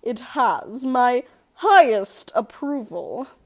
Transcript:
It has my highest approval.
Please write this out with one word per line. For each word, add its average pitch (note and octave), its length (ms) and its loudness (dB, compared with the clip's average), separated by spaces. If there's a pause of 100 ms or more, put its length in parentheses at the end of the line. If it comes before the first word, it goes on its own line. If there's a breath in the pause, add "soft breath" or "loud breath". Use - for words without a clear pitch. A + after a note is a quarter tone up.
It A3+ 180 -6
has A#3+ 640 -2
my B3 380 2 (320 soft breath)
highest D4+ 800 2
approval. B3 920 -6 (180)